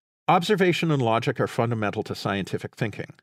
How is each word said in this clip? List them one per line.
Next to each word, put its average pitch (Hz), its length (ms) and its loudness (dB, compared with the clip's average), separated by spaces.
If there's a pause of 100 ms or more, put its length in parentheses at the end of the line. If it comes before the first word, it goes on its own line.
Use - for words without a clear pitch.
(280)
Observation 175 640 4
and 139 100 2
logic 117 380 0
are 127 80 2
fundamental 110 560 -2
to - 120 -8
scientific 98 600 -4
thinking. 104 320 -6 (160)